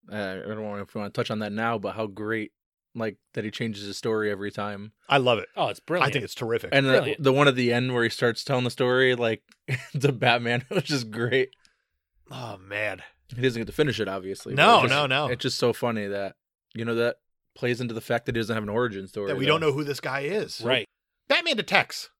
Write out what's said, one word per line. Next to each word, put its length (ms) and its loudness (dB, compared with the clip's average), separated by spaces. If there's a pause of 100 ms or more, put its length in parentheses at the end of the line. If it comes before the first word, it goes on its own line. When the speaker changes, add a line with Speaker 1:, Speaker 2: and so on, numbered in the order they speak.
(100)
Speaker 1:
Uh, 40 -12
I 340 -6
don't 140 -8
know 140 -8
if 180 -12
we 60 -6
wanna 100 -8
touch 200 -4
on 100 -4
that 120 -4
now, 260 -2
but 180 -6
how 100 -4
great, 460 -6 (420)
like, 220 -4 (160)
that 120 -6
he 60 -6
changes 340 -6
his 140 -10
story 320 0
every 220 -6
time. 400 -8 (160)
Speaker 2:
I 100 4
love 220 4
it. 160 -10
Speaker 3:
Oh, 100 0
it's 140 -6
brilliant. 280 0
Speaker 2:
I 40 -2
think 120 -2
it's 100 -12
terrific. 380 -4
Speaker 1:
And 140 4
the, 60 4
Speaker 3:
Brilliant. 320 2
Speaker 1:
the 80 8
one 160 6
at 80 4
the 160 4
end 200 2
where 120 2
he 60 2
starts 340 0
telling 180 0
the 80 0
story, 460 4
like, 260 0 (260)
<laughs> 320 -4
to 120 4
Batman, 540 0
<laughs> 20 -20
which 240 -2
is 100 0
great. 480 -2 (800)
Speaker 2:
Oh, 280 -12
man. 440 -4 (320)
Speaker 1:
He 80 -4
doesn't 180 2
get 60 -4
to 60 -12
finish 280 0
it, 80 0
obviously, 460 -8
but 80 4
Speaker 2:
No, 140 8
Speaker 1:
it's 60 6
just, 120 2
Speaker 2:
no, 120 2
no. 200 0
Speaker 1:
it's 160 -4
just 160 -2
so 140 4
funny 340 -2
that, 300 -4 (380)
you 100 -8
know, 100 -2
that 220 0 (380)
plays 260 -2
into 140 -4
the 60 -6
fact 260 -2
that 100 -4
he 40 0
doesn't 140 -2
have 80 -2
an 60 -6
origin 400 -2
story, 200 -6
Speaker 2:
That 80 -2
we 80 -2
Speaker 1:
though. 80 4
Speaker 2:
don't 80 4
know 120 4
who 120 -2
this 160 -6
guy 200 -4
is. 400 -6
Speaker 3:
Right. 260 0 (420)
Speaker 2:
Batman 280 0
detects. 640 0